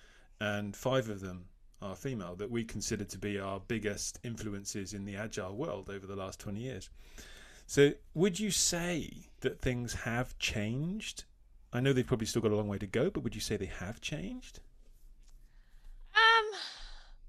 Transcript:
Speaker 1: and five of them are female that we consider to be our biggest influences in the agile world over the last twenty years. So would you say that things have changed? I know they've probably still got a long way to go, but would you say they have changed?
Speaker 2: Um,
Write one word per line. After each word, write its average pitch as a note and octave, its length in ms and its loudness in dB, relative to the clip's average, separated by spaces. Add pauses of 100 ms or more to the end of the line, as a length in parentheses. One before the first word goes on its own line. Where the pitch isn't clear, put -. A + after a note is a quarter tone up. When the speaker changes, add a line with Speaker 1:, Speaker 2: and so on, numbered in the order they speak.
(400)
Speaker 1:
and G#2 360 -2
five B2+ 340 2
of G2 120 -6
them F2+ 240 -8 (360)
are F#2+ 160 -8
female G2+ 400 -6
that G#2 120 -4
we A#2 140 0
consider G#2+ 400 -4
to F#2+ 140 -8
be G2+ 200 -2
our G2 220 -2
biggest G#2+ 640 -2
influences G2+ 680 -6
in G2 100 -6
the G2+ 140 -6
agile G2+ 360 -4
world G2+ 360 -4
over G2 180 -8
the G2 80 -8
last F#2+ 240 -6
twenty G#2 220 -6
years. B2 280 -8 (760)
So C#3+ 240 10 (220)
would F#3 260 4
you G#3+ 120 2
say E3+ 760 0 (160)
that - 180 0
things A#2+ 340 0
have A#2+ 460 -2
changed? C#3 840 -2 (480)
I A#2+ 80 2
know C3+ 100 6
they've B2+ 160 6
probably A#2 200 2
still A#2 140 2
got G#2+ 120 6
a - 20 6
long G#2 140 2
way G2 80 -2
to G2 100 -4
go, C3 220 4
but D#3 160 -2
would A#2+ 100 -2
you G#2 60 -4
say G#2+ 160 0
they - 80 0
have - 340 -6
changed? F#3+ 600 -8 (1500)
Speaker 2:
Um, A4+ 300 10 (840)